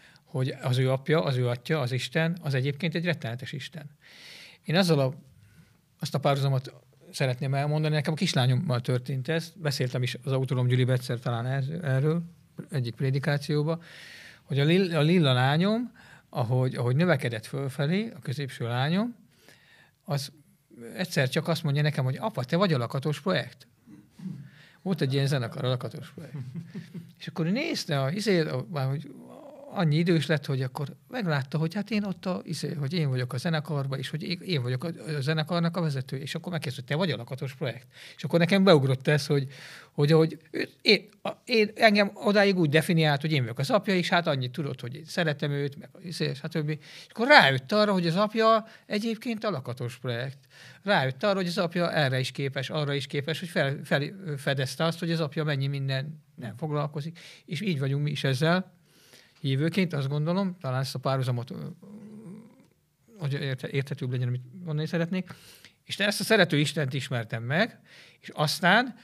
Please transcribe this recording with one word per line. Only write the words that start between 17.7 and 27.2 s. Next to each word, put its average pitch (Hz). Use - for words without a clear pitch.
a -
középső 135
lányom, 165
az 143
egyszer 151
csak -
azt 165
mondja 147
nekem, 147
hogy 127
"Apa, 208
te 170
vagy 180
a 135
Lakatos 135
Projekt?" -
Volt 190
egy 135
ilyen 139
zenekar, 131
a -
Lakatos 127
Projekt. -
És -